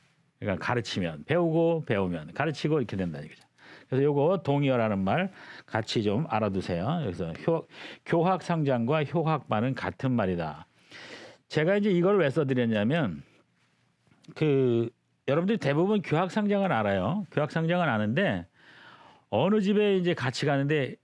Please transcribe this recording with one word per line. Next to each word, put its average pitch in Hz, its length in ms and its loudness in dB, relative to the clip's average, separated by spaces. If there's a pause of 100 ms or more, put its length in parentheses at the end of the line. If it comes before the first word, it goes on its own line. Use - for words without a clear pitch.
(400)
그러니까 95 260 -4
가르치면 90 580 -4
배우고 165 640 2
배우면 90 480 -2
가르치고 151 440 0
이렇게 110 180 -4
된다 85 240 -4
이거죠. - 280 -18 (400)
그래서 135 160 0
요거 147 380 2
동의어라는 127 560 2
말 139 340 0 (340)
같이 113 360 -2
좀 104 260 0
알아두세요. 104 720 -2
그래서 87 300 -6 (140)
효-, 165 200 0 (380)
교학상장과 156 1000 0
효학반은 135 680 0
같은 - 380 -4
말이다. 92 540 -2 (840)
제가 165 280 2
이제 208 140 2
이걸 185 280 4
왜 151 100 4
써드렸냐면 120 920 0 (1120)
그 131 560 2 (360)
여러분들이 175 320 0
대부분 175 440 0
교학상장은 190 680 0
알아요. 110 580 0
교학상장은 165 580 0
아는데 107 580 0 (840)
어느 185 300 2
집에 202 360 2
이제 175 180 0
같이 131 320 -2
가는데 143 580 0